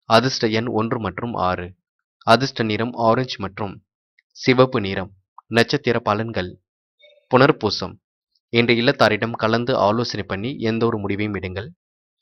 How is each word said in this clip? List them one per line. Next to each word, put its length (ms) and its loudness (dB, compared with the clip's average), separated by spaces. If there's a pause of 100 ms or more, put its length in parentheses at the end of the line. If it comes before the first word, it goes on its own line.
(100)
அதிர்ஷ்ட 400 2
எண் 220 -2
ஒன்று 280 0
மற்றும் 400 -6
ஆறு. 260 -2 (600)
அதிர்ஷ்ட 380 2
நிறம் 340 -2
ஆரஞ்சு 420 2
மற்றும் 340 -8 (600)
சிவப்பு 440 4
நிறம். 300 -4 (400)
நட்சத்திர 500 2
பலன்கள். 500 -2 (800)
புனர்பூசம். 640 2 (580)
இன்று 220 4
இல்லத்தாரிடம் 600 2
கலந்து 420 0
ஆலோசனை 460 0
பண்ணி 260 -6 (100)
எந்த 260 -2
ஒரு 120 0
முடிவையும் 400 -4
எடுங்கள். 300 -8 (540)